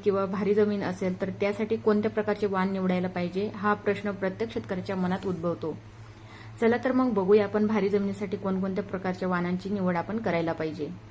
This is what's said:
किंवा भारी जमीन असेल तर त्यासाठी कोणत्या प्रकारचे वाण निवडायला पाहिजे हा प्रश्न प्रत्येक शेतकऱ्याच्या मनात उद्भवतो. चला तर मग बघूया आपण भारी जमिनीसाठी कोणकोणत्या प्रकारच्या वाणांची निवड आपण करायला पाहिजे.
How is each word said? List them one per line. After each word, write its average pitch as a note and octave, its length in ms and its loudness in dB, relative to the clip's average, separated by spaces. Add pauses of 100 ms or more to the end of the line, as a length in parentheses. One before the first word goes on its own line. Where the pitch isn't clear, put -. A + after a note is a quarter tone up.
किंवा G3 220 2
भारी F#3+ 280 0
जमीन G#3 280 2
असेल F#3 380 -2
तर F#3+ 100 -2
त्यासाठी G#3 460 -2
कोणत्या G#3+ 340 2
प्रकारचे G#3 360 0
वाण F#3+ 260 0
निवडायला F#3 360 2
पाहिजे F#3 460 -2
हा G#3 200 2
प्रश्न G#3 360 0
प्रत्येक F#3+ 420 -4
शेतकऱ्याच्या G3 440 -4
मनात F#3 300 0
उद्भवतो. E3 500 -2 (840)
चला A#3 240 4
तर B3+ 80 2
मग B3+ 200 4
बघूया G3+ 320 6
आपण G#3 220 2
भारी G#3 220 2
जमिनीसाठी G3+ 480 -2
कोणकोणत्या F#3+ 480 -2
प्रकारच्या F#3 440 -2
वाणांची F3+ 420 0
निवड F#3 260 2
आपण F#3+ 220 -2
करायला E3+ 340 0
पाहिजे. D#3 360 -4 (220)